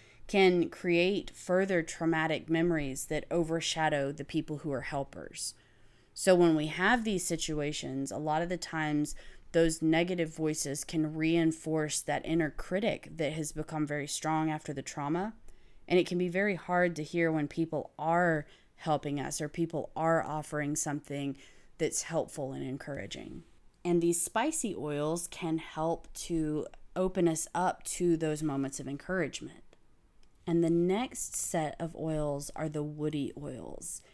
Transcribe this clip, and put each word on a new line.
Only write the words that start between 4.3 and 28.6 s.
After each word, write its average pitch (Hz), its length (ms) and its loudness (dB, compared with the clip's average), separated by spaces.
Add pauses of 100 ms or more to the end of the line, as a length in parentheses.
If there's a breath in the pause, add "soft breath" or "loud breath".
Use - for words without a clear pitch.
who 147 140 -4
are 123 80 -2
helpers. - 720 -6 (600 soft breath)
So 190 200 6
when 170 220 8
we 151 120 0
have 208 360 2
these 202 220 0
situations, 147 840 -2
a - 60 -6
lot 151 240 0
of 170 80 -2
the 180 80 -2
times 151 580 -2 (380 loud breath)
those 165 300 4
negative 165 520 2
voices 151 500 -2
can 156 300 -2
reinforce 160 840 2
that - 240 -2
inner 160 240 2
critic 185 640 -4
that 156 200 -2
has 156 180 -4
become 151 340 -4
very 147 200 -4
strong 156 440 0
after 151 220 -4
the 139 80 -8
trauma. 165 540 -4 (520 soft breath)
And 175 120 4
it 180 80 6
can 180 100 -2
be 180 120 2
very 190 260 2
hard 175 420 2
to 151 60 -4
hear 165 280 2
when 156 160 2
people 160 520 -2
are 165 480 2 (300 soft breath)
helping 143 440 0
us 135 220 -4
or 147 80 -4
people 165 440 -2
are 160 300 4
offering 147 520 -4
something 143 600 -4 (400 loud breath)
that's - 280 0
helpful 139 500 -4
and 135 120 -6
encouraging. 127 760 -8 (440)
And 175 140 4
these 170 220 2
spicy - 520 0
oils 147 560 -2
can 160 280 -2
help 160 560 -4
to 156 520 -2 (300)
open 185 320 4
us 160 260 -2
up 180 300 0
to 175 320 2
those 156 260 0
moments 139 380 -2